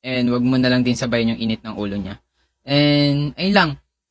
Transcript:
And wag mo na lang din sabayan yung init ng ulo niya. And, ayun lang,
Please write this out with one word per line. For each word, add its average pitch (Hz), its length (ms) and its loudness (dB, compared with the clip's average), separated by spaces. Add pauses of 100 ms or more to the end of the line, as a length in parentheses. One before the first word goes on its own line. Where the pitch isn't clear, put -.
And 123 240 0
wag 123 140 0
mo 131 100 2
na 127 160 2
lang 127 160 2
din 120 80 2
sabayan 117 400 0
yung - 60 -8
init 110 260 -2
ng 107 80 -12
ulo 101 240 -4
niya. 95 160 -8 (480)
And, 147 720 0
ayun 196 220 -2
lang, 170 120 4 (420)